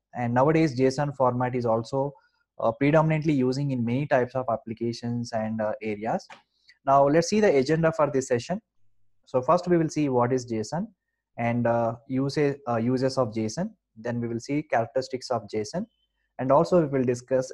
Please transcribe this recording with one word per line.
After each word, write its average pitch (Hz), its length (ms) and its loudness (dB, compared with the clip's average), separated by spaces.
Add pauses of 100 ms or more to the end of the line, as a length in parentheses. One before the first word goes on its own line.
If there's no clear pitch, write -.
(140)
And 120 200 -2
nowadays, 147 440 4
json 135 380 0
format 123 380 0
is 123 100 -2
also, 120 480 0 (480)
uh, 113 120 2
predominantly 156 600 2
using 135 380 0
in 127 120 -2
many 123 240 -2
types 123 280 0
of 131 160 -4
applications 117 840 -6
and, 110 300 -4
uh, 107 180 -2
areas. 110 480 -6 (560)
Now 139 220 6
let's 165 220 2
see 208 100 0
the 202 200 4
agenda 160 340 2
for 147 200 0
this 131 140 0
session. 131 340 -2 (680)
So 131 140 -2
first 175 280 2
we 175 100 4
will 160 100 2
see 147 200 -2
what 120 240 2
is 131 120 -2
json 117 440 -6 (500)
and, 120 300 0
uh, 117 260 0 (140)
uses, 139 480 -2 (120)
uh, 120 60 0
uses 127 440 0
of 117 140 0
json. 113 380 -4 (260)
Then 120 240 -6
we 117 60 -2
will 117 140 -6
see 147 240 -4
characteristics 127 640 -4
of 117 160 -2
json, 107 400 -6 (540)
and 131 100 0
also 165 300 6
we 156 80 2
will 135 160 0
discuss 123 500 -2